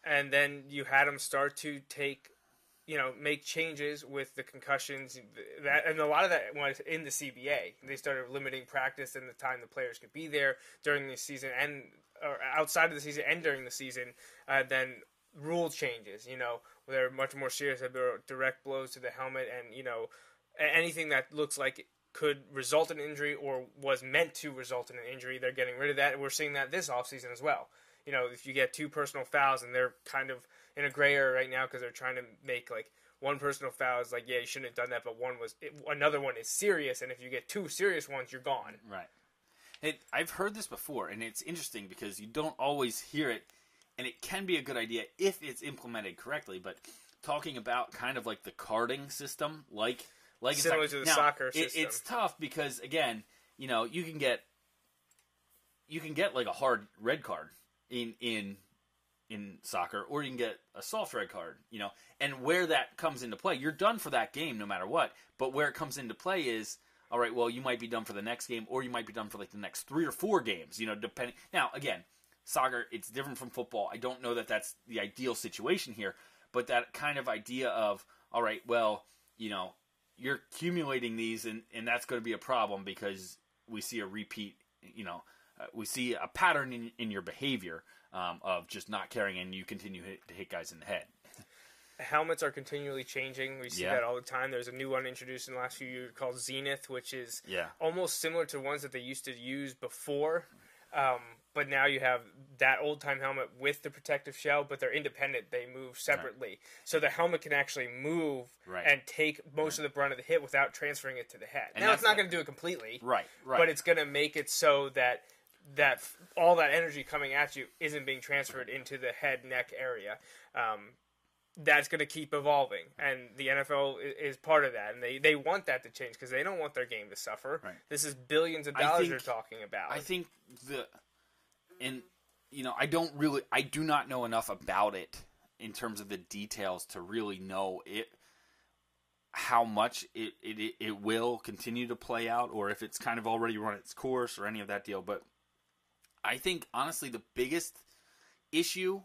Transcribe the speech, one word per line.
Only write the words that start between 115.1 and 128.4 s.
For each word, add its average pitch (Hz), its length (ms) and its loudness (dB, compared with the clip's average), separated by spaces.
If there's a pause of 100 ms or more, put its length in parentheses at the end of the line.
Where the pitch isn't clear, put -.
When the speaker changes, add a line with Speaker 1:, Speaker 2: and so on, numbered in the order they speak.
Speaker 1:
that 139 220 8
f-, - 200 -12 (180)
all 175 220 10
that 147 160 8
energy 151 300 2
coming 143 300 -2
at 143 220 4
you 131 140 -8 (100)
isn't 147 260 -2
being 131 160 -2
transferred 135 480 -2
into 131 280 -8
the 123 160 -2
head, 131 320 0
neck 127 300 -2
area. 110 440 -4 (340)
Um, 110 420 -2 (600)
that's 147 320 6
gonna 151 200 0
keep 156 260 -6
evolving, 139 640 2
and 131 400 -2
the 135 140 0
N 139 80 4
F 139 100 -2
L 139 300 2
i-, - 20 -8
is 139 360 -6
part 156 280 6
of 123 80 0
that, 107 220 -4
and 123 80 -8
they, 131 160 -2
they 156 160 8
want 170 320 2
that 127 160 0
to 120 80 -14
change 120 260 -10
'cause 127 140 -10
they 131 100 2
don't 185 160 -2
want 151 160 -2
their 123 140 -2
game 107 240 -8
to 101 40 -14
suffer. 131 480 -6
Speaker 2:
Right. 90 140 -10 (120)
Speaker 1:
This 147 160 0
is 139 100 -4
billions 151 500 2